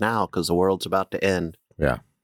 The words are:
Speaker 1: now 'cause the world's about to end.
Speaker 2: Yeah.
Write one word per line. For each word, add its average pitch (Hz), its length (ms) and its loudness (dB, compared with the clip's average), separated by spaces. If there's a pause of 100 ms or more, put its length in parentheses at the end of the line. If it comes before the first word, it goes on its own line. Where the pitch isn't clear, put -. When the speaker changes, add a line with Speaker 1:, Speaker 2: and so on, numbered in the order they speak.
Speaker 1:
now 107 260 0
'cause 85 220 -2
the 87 60 0
world's 92 320 2
about 95 260 -2
to 98 100 -6
end. 90 360 0 (200)
Speaker 2:
Yeah. 67 200 2 (260)